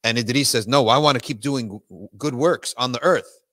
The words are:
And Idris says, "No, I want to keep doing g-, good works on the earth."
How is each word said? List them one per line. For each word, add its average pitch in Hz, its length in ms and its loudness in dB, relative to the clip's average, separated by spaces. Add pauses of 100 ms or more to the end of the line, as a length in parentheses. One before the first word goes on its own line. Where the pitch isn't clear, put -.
And 113 140 0
Idris 123 320 0
says, 110 180 0
"No, 127 220 4
I 120 80 6
want 147 200 4
to 113 40 -2
keep 110 200 -10
doing 131 280 -4
g-, 95 480 -18
good 127 180 -6
works 151 440 -2
on 127 140 -2
the 120 100 -6
earth." 160 380 0 (120)